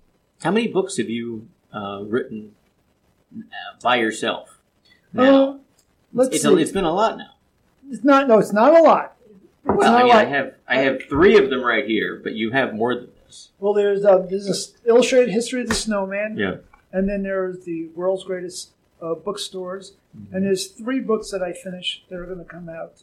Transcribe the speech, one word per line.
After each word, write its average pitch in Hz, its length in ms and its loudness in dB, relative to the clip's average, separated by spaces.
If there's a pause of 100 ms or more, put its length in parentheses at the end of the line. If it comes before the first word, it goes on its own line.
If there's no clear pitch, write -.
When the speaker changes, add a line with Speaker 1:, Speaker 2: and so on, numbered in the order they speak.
(440)
Speaker 1:
How 156 80 0
many 226 160 0
books 185 300 -4
have 107 120 -4
you, 117 380 -10 (260)
uh, 101 320 -10
written, 107 480 -8 (840)
uh, 113 80 -16 (380)
by 120 160 0
yourself 110 640 -6 (540)
now? 247 100 0 (260)
Speaker 2:
Uh, 277 80 -12 (560)
let's 254 220 0
Speaker 1:
It's 139 80 -2
Speaker 2:
see. 147 100 2
Speaker 1:
a, - 40 6
it's 156 140 0
been 190 120 -2
a 160 100 0
lot 214 240 0
now. - 140 -18 (580)
Speaker 2:
It's 262 140 -12
not. 277 240 4
No, 220 100 6
it's 208 160 0
not 254 260 6
a 330 40 8
lot. 170 320 4 (100)
It's - 140 -20 (260)
Speaker 1:
Well, 220 260 2
Speaker 2:
not 240 100 6
Speaker 1:
I - 20 6
mean, 240 80 6
Speaker 2:
a - 40 8
lot. 214 100 6
Speaker 1:
I - 40 -4
have, 139 240 -2 (140)
I 127 140 -2
have 135 280 0
three 185 280 6
of 135 120 4
them 123 140 -2
right 117 240 0
here, 92 360 -2
but 104 100 -6
you 110 180 -4
have 120 240 -2
more 117 180 -2
than - 160 -10 (160)
this. - 240 -20 (100)
Speaker 2:
Well, 202 140 0
there's 202 320 0
a, 185 240 4
there's 202 180 -6
a 190 40 -2
s-, - 220 -8 (120)
illustrated 247 460 4
history 233 300 -4
of 233 80 -6
the 220 60 -2
snowman. 208 640 -6
Speaker 1:
Yeah. 196 200 -4 (360)
Speaker 2:
And 196 160 0
then 202 140 -4
there's 185 420 -6
the 165 300 -8
world's 185 280 -4
greatest, 180 480 -12 (300)
uh, 165 140 -6
bookstores. 190 800 -12 (240)
Speaker 1:
Mm-hmm. 104 180 -14
Speaker 2:
And 190 100 -2
there's 190 220 -2
three 254 320 -6
books 214 320 -4
that 190 120 -6
I 175 100 -6
finished 180 560 -12
that 185 80 -14
are 175 80 -12
gonna 175 200 -14
come 170 240 -18
out, 165 340 -14